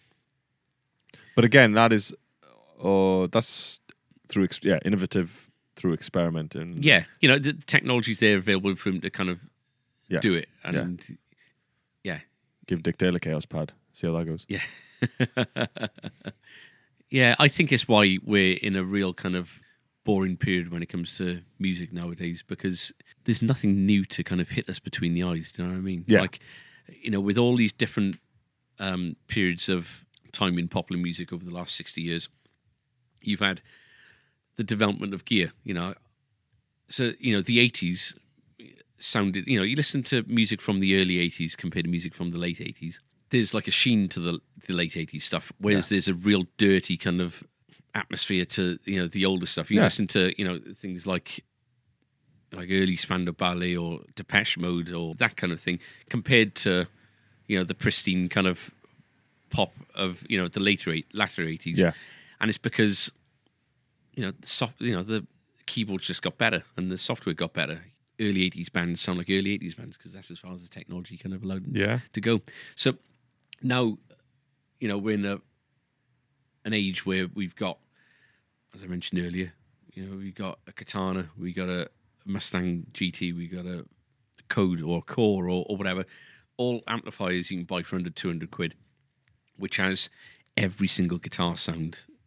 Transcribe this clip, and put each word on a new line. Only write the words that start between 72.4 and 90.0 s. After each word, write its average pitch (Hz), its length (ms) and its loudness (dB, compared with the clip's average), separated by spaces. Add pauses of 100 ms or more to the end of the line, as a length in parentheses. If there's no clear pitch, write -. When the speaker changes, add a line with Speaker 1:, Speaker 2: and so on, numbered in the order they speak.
Speaker 2:
So - 220 2 (640)
now, 123 340 2 (800)
you 120 80 -4
know, 101 100 -2
we're 104 160 -2
in 101 120 -2
a, 101 140 -4 (1300)
an 107 80 -4
age 98 320 -2
where 95 220 0
we've 92 280 -8
got, 92 220 -4 (960)
as 95 100 -20
I 92 40 -14
mentioned 90 360 -4
earlier, 87 300 -6 (400)
you 95 120 -14
know, 95 120 -12
we 98 140 -12
got 95 260 -10 (100)
a - 40 -20
Katana, 92 640 -4
we 90 160 -8
got 90 160 -4
a 90 200 -4 (360)
Mustang 90 680 -4
G 92 180 -2
T, 87 220 -6
we 87 140 -8
got 90 200 -12
a 90 180 -10 (640)
Code 92 340 0
or 82 220 -2
Core 101 460 0
or, 90 180 -2
or 101 100 -4
whatever, 92 280 -4 (520)
all 123 300 -2
amplifiers 92 640 -4
you 95 60 -6
can 87 80 -6
buy 90 180 -4
for - 140 -8
under 90 120 -4
two - 200 -8
hundred 82 220 -6
quid, 82 240 -4 (800)
which 98 200 -6
has 95 320 2 (480)